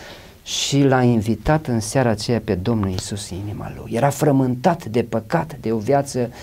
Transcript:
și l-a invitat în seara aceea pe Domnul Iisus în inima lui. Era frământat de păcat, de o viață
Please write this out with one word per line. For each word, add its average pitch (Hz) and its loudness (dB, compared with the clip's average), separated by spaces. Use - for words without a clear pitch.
și - 0
l-a 127 6
invitat 120 2
în 117 0
seara 120 2
aceea 110 0
pe 107 0
Domnul 98 0
Iisus 95 -6
în 85 -10
inima 104 -8
lui. - -12
Era 120 2
frământat 135 2
de 113 0
păcat, 135 -2
de 110 -2
o 113 0
viață 131 0